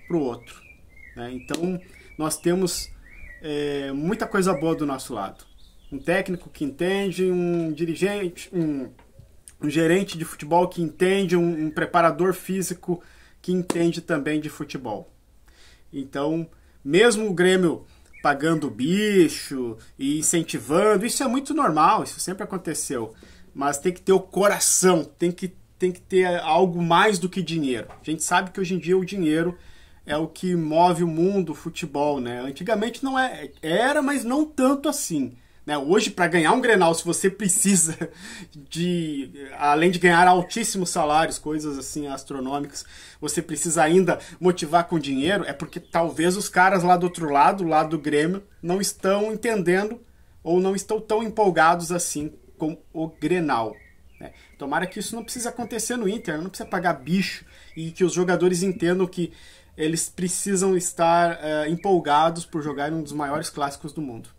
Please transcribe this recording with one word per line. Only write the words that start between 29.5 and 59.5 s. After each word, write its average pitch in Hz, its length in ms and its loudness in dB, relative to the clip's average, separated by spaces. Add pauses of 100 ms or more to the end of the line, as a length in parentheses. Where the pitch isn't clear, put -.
é 147 100 -4
o 160 100 0
que 180 300 -4
move 170 480 4
o 175 40 2
mundo, 170 440 0
o 143 40 -8
futebol, 147 640 -4
né? 120 180 -6
Antigamente 202 640 -4
não 262 160 0
é, 202 320 -4 (100)
era, 240 400 2
mas 269 220 -2
não 269 220 0
tanto 277 420 0
assim, 147 480 -4 (280)
né? 147 140 -4
Hoje, 196 320 2
pra 180 180 0
ganhar 165 260 4
um 254 80 4
Grenal, 190 340 4
se - 100 -6
você 170 240 0
precisa 180 800 0 (420)
de, 156 800 -4 (260)
além 151 340 4
de 180 80 -2
ganhar 180 280 6
altíssimos 185 640 2
salários, 156 480 2
coisas 151 400 -6
assim 147 300 -8
astronômicas, 139 760 -8 (380)
você 156 220 -4
precisa 160 400 0
ainda 170 360 4 (200)
motivar 170 480 2
com 175 100 0
dinheiro, 143 480 0
é 139 80 -6
porque - 260 -12
talvez 165 560 0
os 202 140 -6
caras 185 340 4
lá 180 140 6
do 175 60 0
outro 170 260 -2
lado, 170 340 4
lá 160 200 4
do 156 160 -2
Grêmio, 151 440 0 (180)
não 180 200 -2
estão 202 500 0
entendendo 208 680 0 (420)
ou 175 160 2
não 190 160 2
estão 214 240 -4
tão 214 220 0
empolgados 175 720 2
assim 151 420 -4 (240)
com 160 240 -6 (100)
o 165 160 -6
Grenal, 147 680 -2 (440)
né? - 140 -18 (240)
Tomara 151 300 -4
que 196 120 -12
isso 202 160 -8
não 226 80 -8
precise 233 240 -8
acontecer 233 480 -6
no 220 140 -2
Inter, 185 320 -6
não 185 80 -8
precisa - 180 -12
pagar 175 260 -2
bicho 151 520 -4 (320)
e 160 140 -8
que 185 120 -2
os 170 100 2
jogadores 180 500 2
entendam 185 420 0
que 170 260 -4 (460)